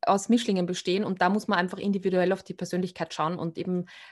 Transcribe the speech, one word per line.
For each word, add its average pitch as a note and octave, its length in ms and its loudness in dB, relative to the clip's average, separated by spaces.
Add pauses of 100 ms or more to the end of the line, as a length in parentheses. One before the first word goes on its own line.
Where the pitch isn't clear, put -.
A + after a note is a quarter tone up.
aus G3 240 4
Mischlingen A3 380 2
bestehen. F#3 380 -2
Und F#3 180 -2
da F3+ 60 6
muss G#3 200 0
man G3 100 2
einfach F3+ 200 -2
individuell F#3 540 2
auf F#3+ 100 -4
die F3+ 120 -12
Persönlichkeit F3+ 600 -6
schauen E3 240 -2
und E3 200 -6
eben F3+ 280 -4 (260)